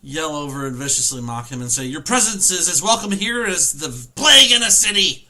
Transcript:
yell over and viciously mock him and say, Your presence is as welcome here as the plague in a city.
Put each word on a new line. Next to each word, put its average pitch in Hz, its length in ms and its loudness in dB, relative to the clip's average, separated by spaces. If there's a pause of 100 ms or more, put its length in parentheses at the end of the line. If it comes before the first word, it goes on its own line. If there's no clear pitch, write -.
yell 151 340 -6
over 139 320 -6
and 131 80 -6
viciously 135 460 -2
mock 117 280 -8
him 127 120 -8
and 123 100 -6
say, 135 140 -2
Your 139 160 -6
presence 214 500 0
is 180 180 0
as 175 120 0
welcome 214 300 2
here 226 340 -2
as 180 280 0
the 143 160 -8 (260)
plague 269 360 6
in 240 120 4
a 226 80 2
city. 202 580 2